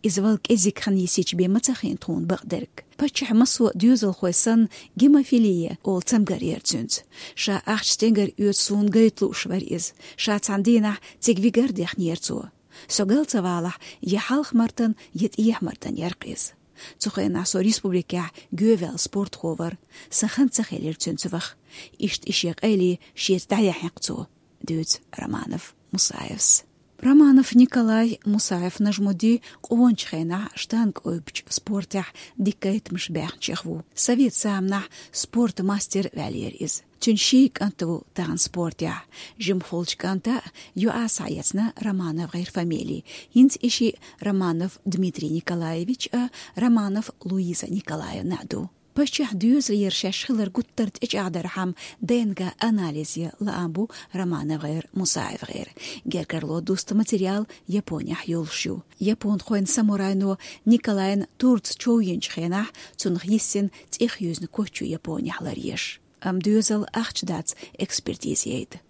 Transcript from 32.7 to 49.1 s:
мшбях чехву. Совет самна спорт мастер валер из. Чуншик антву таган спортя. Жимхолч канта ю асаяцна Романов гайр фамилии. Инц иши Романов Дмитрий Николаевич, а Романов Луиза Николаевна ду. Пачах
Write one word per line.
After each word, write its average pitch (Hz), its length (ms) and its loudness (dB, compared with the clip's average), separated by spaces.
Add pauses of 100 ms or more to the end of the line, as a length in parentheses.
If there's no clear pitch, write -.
мшбях 165 460 -6
чехву. 165 460 -8 (100)
Совет 247 400 2
самна 196 500 0 (260)
спорт - 500 -2
мастер 196 520 -2
валер - 400 -6
из. - 300 -8 (160)
Чуншик 254 640 4
антву 170 500 -4
таган 170 240 -4
спортя. - 680 -2 (360)
Жимхолч 180 580 -4
канта 190 460 -2 (320)
ю 202 160 0
асаяцна 202 880 -2
Романов 175 560 -4
гайр 180 180 -6
фамилии. 165 560 -4 (260)
Инц 262 300 8
иши 233 320 0 (240)
Романов 185 680 -2
Дмитрий 175 460 -2
Николаевич, 170 840 -4
а 247 160 -2 (260)
Романов 220 680 0
Луиза 180 480 -4
Николаевна 156 760 -6
ду. - 240 -8 (240)
Пачах 269 420 -2